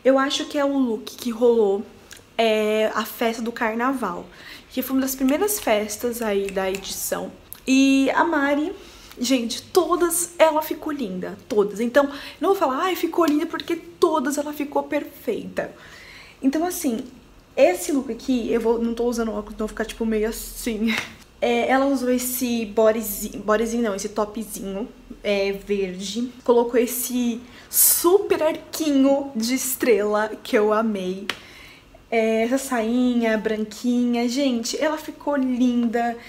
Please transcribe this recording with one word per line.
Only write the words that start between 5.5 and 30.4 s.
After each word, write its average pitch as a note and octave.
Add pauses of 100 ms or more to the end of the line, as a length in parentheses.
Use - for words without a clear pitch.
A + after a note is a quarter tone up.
festas A3+
aí G3
da F#3+
edição. F#3+ (340)
E C4+
a -
Mari, D4+ (460)
gente, A#3+
todas E4+
ela D#4
ficou D#4
linda, F#3 (100)
todas. G3
Então, C#4 (300)
não D#4
vou G4
falar, D4+
"Ai, F#4
ficou E4
linda", D4+
porque E4
todas D#4
ela D4
ficou C#4+
perfeita. G3+ (680)
Então, D#4
assim, C#4+ (520)
esse E4+
look B3+
aqui, A3+
eu A#3
vou, A3+
não A#3
tô A#3
usando A3+
óculos, G#3
então G#3+
ficar, A3
tipo, A3
meio A3
assim. A3 (480)
É, A#3+
ela C4+
usou B3+
esse B3
bodyzi-, G#3+
bodyzinho A3
não, G3+
esse G3
topzinho, G#3 (340)
é, G3
verde. G3 (100)
Colocou A#3+
esse A#3+ (300)
super F4
arquinho C#4
de A3+
estrela, G#3+ (100)